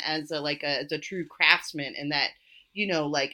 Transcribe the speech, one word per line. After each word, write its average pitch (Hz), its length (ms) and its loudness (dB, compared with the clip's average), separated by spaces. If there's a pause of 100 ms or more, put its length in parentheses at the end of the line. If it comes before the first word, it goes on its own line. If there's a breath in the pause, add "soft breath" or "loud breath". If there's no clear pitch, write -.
as 156 280 -4
a, 151 80 -2
like, 147 240 -2
a, 143 200 0
as 147 80 -12
a 151 60 0
true 175 280 -6
craftsman, 156 720 4
and 143 140 -6
that, 139 180 0 (460 soft breath)
you 202 120 -2
know, 160 180 2
like, 147 280 0